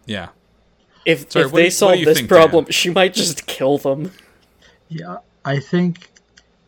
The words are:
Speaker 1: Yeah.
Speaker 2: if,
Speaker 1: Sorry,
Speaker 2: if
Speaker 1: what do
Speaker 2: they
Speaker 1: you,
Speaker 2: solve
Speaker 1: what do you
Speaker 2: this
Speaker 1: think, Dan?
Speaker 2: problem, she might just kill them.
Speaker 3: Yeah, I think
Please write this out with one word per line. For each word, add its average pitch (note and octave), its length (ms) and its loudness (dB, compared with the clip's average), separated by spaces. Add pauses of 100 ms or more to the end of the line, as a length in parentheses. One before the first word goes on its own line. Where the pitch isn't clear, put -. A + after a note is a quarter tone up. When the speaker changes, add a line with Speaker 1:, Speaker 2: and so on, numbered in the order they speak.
Speaker 1:
Yeah. F#2+ 220 -10 (800)
Speaker 2:
if, D3 260 -2
Speaker 1:
Sorry, D#3+ 140 0
Speaker 2:
if C3+ 80 -6
Speaker 1:
what E3 40 -2
do E3 40 6
Speaker 2:
they F3 60 6
Speaker 1:
you, F3+ 40 -2
Speaker 2:
solve G3+ 200 2
Speaker 1:
what - 40 6
do F3+ 60 2
you D3+ 40 0
Speaker 2:
this D#3 140 4
Speaker 1:
think, A2+ 100 -6
Dan? F#3 80 6
Speaker 2:
problem, D#3+ 320 4
she - 220 -2
might F#3+ 220 0
just F3 340 -6
kill C#3 320 -2
them. D3+ 320 -6 (760)
Speaker 3:
Yeah, E3+ 280 -14 (280)
I C#3 140 -4
think F3 520 -4 (560)